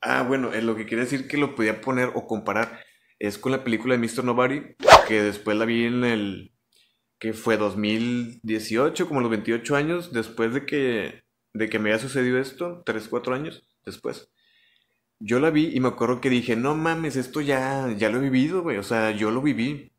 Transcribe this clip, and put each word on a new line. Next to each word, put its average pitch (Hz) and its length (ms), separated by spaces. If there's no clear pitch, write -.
ah, 131 220
bueno, 127 280
es 110 100
lo 113 140
que 110 80
quiere 113 200
decir 135 220
que 143 120
lo 143 160
podía 107 260
poner 127 340
o 120 120
comparar 110 580
es 104 200
con 131 140
la 135 120
película 117 300
de 120 60
mister 117 240
Nobody, 127 380
que 110 140
después 104 340
la 110 80
vi 117 220
en 123 180
el, 101 480
que 113 140
fue 110 240
dos 101 220
mil 117 640
dieciocho, 110 640
como 151 140
a - 20
los 120 80
veintiocho 113 440
años, 165 380
después 113 400
de 139 140
que, 120 560
de 110 160
que 110 80
me 107 120
había 113 120
sucedido 127 360
esto, 175 460
tres, 110 240
cuatro 120 240
años 151 340
después. - 440
Yo 110 200
la 151 120
vi 156 220
y 127 80
me 127 80
acuerdo 120 320
que 135 100
dije, 120 260
"No 135 180
mames, 160 420
esto 127 240
ya, 135 560
ya 104 140
lo 117 80
he 135 40
vivido, 139 400
güey, 156 140
o 101 60
sea, 110 300
yo 107 180
lo 120 100
viví". 135 580